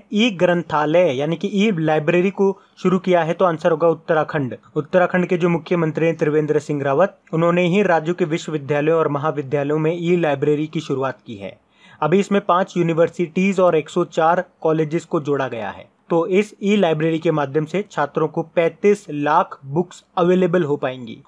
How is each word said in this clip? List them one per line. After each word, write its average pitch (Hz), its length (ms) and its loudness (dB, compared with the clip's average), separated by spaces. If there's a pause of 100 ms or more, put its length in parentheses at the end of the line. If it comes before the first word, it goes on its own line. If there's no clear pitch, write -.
(140)
ई 220 160 2
ग्रंथालय 170 840 2
यानी 147 240 -2
कि 196 180 -4
ई 208 180 2
लाइब्रेरी 160 600 0
को 196 300 -2 (160)
शुरू 180 220 0
किया 175 240 2
है, 160 100 -2
तो 196 120 0
आंसर 170 260 0
होगा 160 160 2
उत्तराखंड। 151 680 -2 (180)
उत्तराखंड 180 500 0
के 180 120 0
जो 175 120 0
मुख्यमंत्री 165 560 -2
हैं 160 120 0
त्रिवेंद्र 151 420 0
सिंह 143 240 -4
रावत, 143 340 0 (160)
उन्होंने 170 340 2
ही 196 160 2
राज्यों 170 320 0
के 175 100 -2
विश्वविद्यालयों 151 760 -2
और 156 80 2
महाविद्यालयों 143 720 -4
में 160 220 -2
ई 175 160 0
लाइब्रेरी 147 520 0
की 160 120 -8
शुरुआत 131 480 -6
की 117 80 -14
है। - 240 -14 (420)
अभी 156 180 2
इसमें 196 220 0
पांच 185 360 0
यूनिवर्सिटीज 170 800 0
और 180 160 4
एक 147 140 -2
सौ 180 140 -2
चार 170 400 0 (180)
कॉलेजेस 160 440 -2
को 170 140 -2
जोड़ा 139 280 -2
गया 113 220 -8
है। 92 280 -18 (120)
तो 170 180 0
इस 202 360 0
ई 208 120 2
लाइब्रेरी 160 440 2
के 165 120 0
माध्यम 151 340 -2
से 190 260 -6
छात्रों 156 360 -2
को 160 140 -6
पैंतीस 196 680 0
लाख 147 560 0
बुक्स 156 380 -6 (140)
अवेलेबल 180 460 2
हो 143 140 -2
पाएंगी 131 500 -8